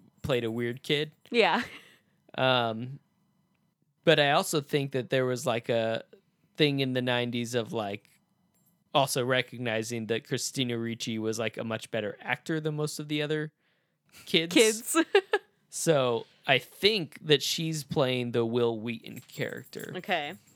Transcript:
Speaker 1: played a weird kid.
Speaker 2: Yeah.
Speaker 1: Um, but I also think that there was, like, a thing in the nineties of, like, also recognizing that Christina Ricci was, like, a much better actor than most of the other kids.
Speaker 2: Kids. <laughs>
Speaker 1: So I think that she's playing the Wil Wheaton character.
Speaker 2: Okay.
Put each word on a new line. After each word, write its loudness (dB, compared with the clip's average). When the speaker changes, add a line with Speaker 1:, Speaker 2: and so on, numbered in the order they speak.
Speaker 1:
played 0
a -2
weird -4
kid. -2
Speaker 2:
Yeah. 4
Speaker 1:
Um, 0
but 6
I 4
also 2
think -2
that -2
there 2
was, -2
like, -2
a 0
thing 4
in 0
the 0
nineties -2
of, -2
like, -6
also 2
recognizing -2
that -2
Christina -4
Ricci -6
was, -2
like, -6
a -8
much -6
better -6
actor -6
than -4
most -6
of -12
the -4
other -4
kids. 2
Speaker 2:
Kids. 4
<laughs> 2
Speaker 1:
So 2
I 6
think 0
that 4
she's -2
playing 0
the 2
Wil 0
Wheaton -10
character. -10
Speaker 2:
Okay. -4